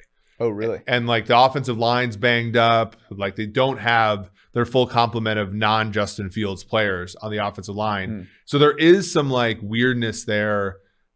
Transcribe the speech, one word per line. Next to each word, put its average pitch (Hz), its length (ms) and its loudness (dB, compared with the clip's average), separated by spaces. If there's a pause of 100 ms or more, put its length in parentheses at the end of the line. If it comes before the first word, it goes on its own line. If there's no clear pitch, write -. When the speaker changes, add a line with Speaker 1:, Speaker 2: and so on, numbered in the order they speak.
(400)
Speaker 1:
Oh, 117 80 0
really? 107 380 -4
Speaker 2:
And, 123 200 0
like, 117 200 0
the 120 120 6
offensive 131 400 2
line's 120 380 0
banged 117 400 0
up. 117 400 2 (140)
Like, 98 260 -6
they 110 100 -6
don't 127 320 0
have 107 520 0 (220)
their 120 140 0
full 127 200 2
complement 113 520 0
of 98 160 -4
non-Justin 107 760 -2
Fields 98 320 -6
players 95 540 -2
on 107 140 -12
the 107 80 -6
offensive 101 360 -6
line. 104 360 -4
Speaker 1:
Hmm. 107 100 -10 (240)
Speaker 2:
So 143 140 -2
there 147 180 6
is 170 340 6
some, 143 200 0
like, 117 320 0
weirdness 117 640 -2
there 104 520 -2 (400)